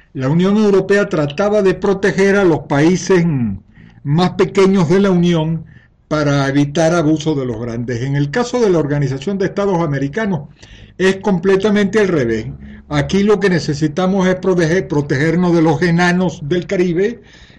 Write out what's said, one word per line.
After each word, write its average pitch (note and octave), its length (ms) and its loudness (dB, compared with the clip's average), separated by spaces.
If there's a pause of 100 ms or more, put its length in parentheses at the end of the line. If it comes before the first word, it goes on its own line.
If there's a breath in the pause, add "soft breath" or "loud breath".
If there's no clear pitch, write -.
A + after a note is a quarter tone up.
(120 soft breath)
La C3 160 -4
Unión F#3 300 2
Europea G3+ 500 2
trataba G3+ 540 -2
de F#3+ 100 4
proteger G3 640 0
a G3+ 80 2
los D#3 240 2
países E3+ 560 2 (800 loud breath)
más E3+ 280 0
pequeños F#3+ 580 2
de F#3+ 100 2
la G3+ 120 2
Unión E3 520 0 (420 soft breath)
para C#3+ 420 0
evitar C#3+ 440 2
abuso D#3 420 0
de C3+ 120 -4
los A#2 120 -6
grandes. A#2 440 -6
En C#3 120 -4
el C#3+ 160 0
caso A#3+ 300 -2
de A3 80 2
la F3 100 2
Organización C#3+ 600 -2
de F#3+ 80 -2
Estados G3 320 -2
Americanos D#3 720 -4 (480 loud breath)
es F#3+ 180 2
completamente G3 840 0
al G#3 100 2
revés. A#2 400 0 (440 loud breath)
Aquí D3 300 0
lo G#3 160 4
que G3 100 0
necesitamos F3 800 0
es F#3 80 2
proteger, F#3 540 0
protegernos D#3+ 680 0
de E3 80 4
los D#3 180 2
enanos F3 640 0
del E3+ 240 -4
Caribe, F#3 560 -2 (360 loud breath)